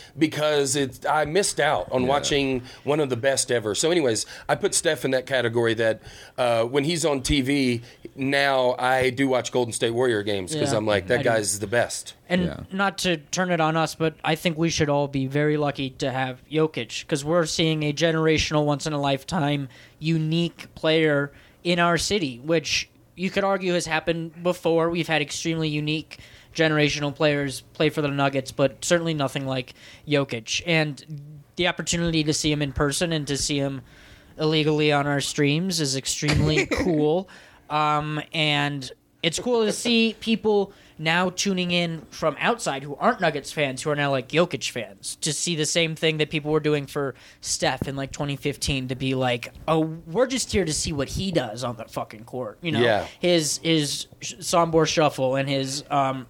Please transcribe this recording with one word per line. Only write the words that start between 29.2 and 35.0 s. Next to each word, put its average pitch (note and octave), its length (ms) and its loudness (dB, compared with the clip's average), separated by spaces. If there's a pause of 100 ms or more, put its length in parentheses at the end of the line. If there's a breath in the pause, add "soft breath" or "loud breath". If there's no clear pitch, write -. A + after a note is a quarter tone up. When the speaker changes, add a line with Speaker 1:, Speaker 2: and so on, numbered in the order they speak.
Speaker 3:
like C3 300 -6 (320 loud breath)
Jokic. C#3 580 -2
And D#3 380 0 (520)
the F3 120 0
opportunity E3+ 560 0
to D3 100 2
see D3+ 180 0
him D3 120 0
in C#3 100 -2
person D3+ 400 0
and D3 140 -2
to C#3+ 100 -2
see C#3+ 220 -2
him C#3 220 -4 (580 loud breath)
illegally D3+ 520 2
on C#3+ 160 2